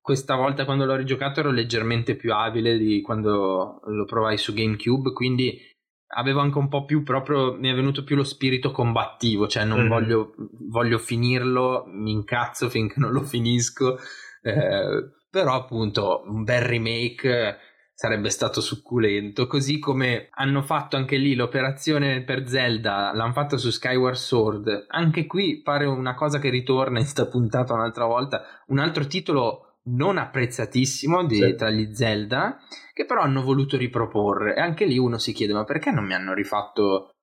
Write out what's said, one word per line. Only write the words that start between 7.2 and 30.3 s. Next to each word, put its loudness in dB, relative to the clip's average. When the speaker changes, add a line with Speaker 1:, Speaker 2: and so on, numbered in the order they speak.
Speaker 1:
mi -2
è 0
venuto 0
più 0
lo 4
spirito 0
combattivo, 2
cioè 0
non 2
Speaker 2:
Mhm. 4
Speaker 1:
voglio, 2
voglio 2
finirlo, 0
mi -4
incazzo -2
finché 0
non 2
lo 0
finisco, 0
eh, 0
però 2
appunto -2
un -4
bel 2
remake 0
sarebbe -2
stato -2
succulento, -2
così -2
come -2
hanno 0
fatto -2
anche 0
lì 2
l'operazione 0
per -4
Zelda, 0
l'hanno 0
fatto -2
su 0
Skyward 0
Sword, 0
anche 0
qui -2
pare 0
una -2
cosa 0
che 0
ritorna 0
in 2
sta 0
puntata 0
un'altra 0
volta, 0
un 2
altro 0
titolo 0
non 2
apprezzatissimo 0